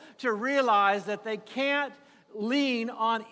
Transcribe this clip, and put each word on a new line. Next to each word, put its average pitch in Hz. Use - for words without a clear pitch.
to 247
realize 208
that 202
they 220
can't 277
lean 240
on 226